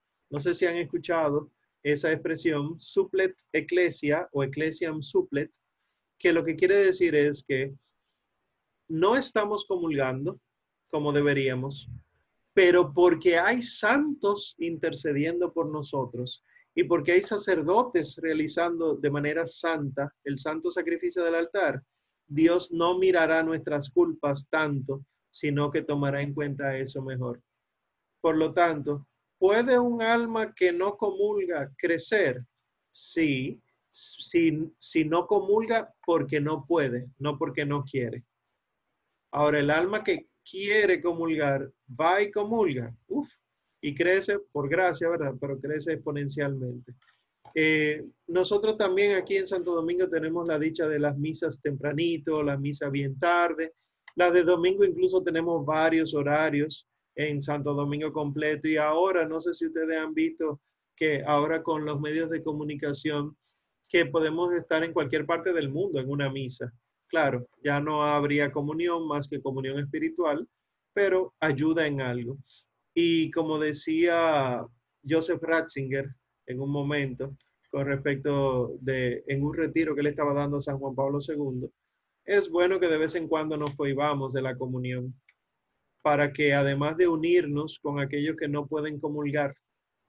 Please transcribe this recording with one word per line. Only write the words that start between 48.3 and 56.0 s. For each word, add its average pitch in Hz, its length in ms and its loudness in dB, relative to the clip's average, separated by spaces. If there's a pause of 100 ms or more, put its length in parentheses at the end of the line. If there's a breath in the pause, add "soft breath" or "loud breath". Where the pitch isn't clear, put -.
también 202 380 4
aquí 190 220 0
en 190 80 0
Santo 180 300 -2
Domingo 175 340 0
tenemos 165 380 -2
la 160 100 0
dicha 156 300 0
de 151 120 0
las 143 180 2
misas 156 440 -4
tempranito, 151 800 -2
la 143 160 0
misa 143 320 -4
bien 139 300 -4
tarde. 170 540 2 (420)
Las 175 180 6
de 175 100 8
domingo 180 400 4
incluso 185 380 2
tenemos 165 440 0
varios 160 500 2